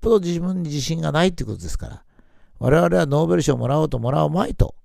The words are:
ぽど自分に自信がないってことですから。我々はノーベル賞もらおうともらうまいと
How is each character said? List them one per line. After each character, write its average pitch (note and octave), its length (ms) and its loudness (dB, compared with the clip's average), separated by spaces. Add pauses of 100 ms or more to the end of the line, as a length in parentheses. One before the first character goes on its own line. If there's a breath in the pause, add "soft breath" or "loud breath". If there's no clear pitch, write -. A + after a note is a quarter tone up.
ぽ - 80 0
ど A3 100 6
自 F3 200 -2
分 F#3 240 -4
に D#3 60 -6
自 D3 120 -4
信 D#3 180 -4
が D#3 120 -2
な D#3 120 2
い F#3 60 4
っ - 20 0
て C3 140 -8
こ G#2+ 60 -8
と G2+ 60 -6
で F2 120 -10
す - 80 -4
か - 100 -8
ら。 - 160 -16 (560 soft breath)
我 B2+ 180 4
々 F3 200 4
は E3+ 80 4
ノ C#3+ 180 0
ー E3 40 0
ベ F3 100 2
ル E3 40 2
賞 C#3 140 2
も A#2+ 140 -2
ら D3 100 0
お D#3+ 60 2
う D3+ 40 -6
と B2+ 100 -4
も A#2 120 -2
ら D#3 140 2
う D3 40 0
ま E3+ 160 0
い - 80 -6
と - 320 0